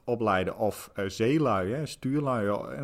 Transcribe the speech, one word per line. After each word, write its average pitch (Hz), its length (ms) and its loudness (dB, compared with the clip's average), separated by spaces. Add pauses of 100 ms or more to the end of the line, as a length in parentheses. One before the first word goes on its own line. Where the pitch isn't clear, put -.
opleiden 101 540 2
of, 107 360 -2
eh, 98 140 -4
zeelui, 110 640 2
hè, 147 120 -4
stuurlui, 131 640 -2
eh, 127 360 -4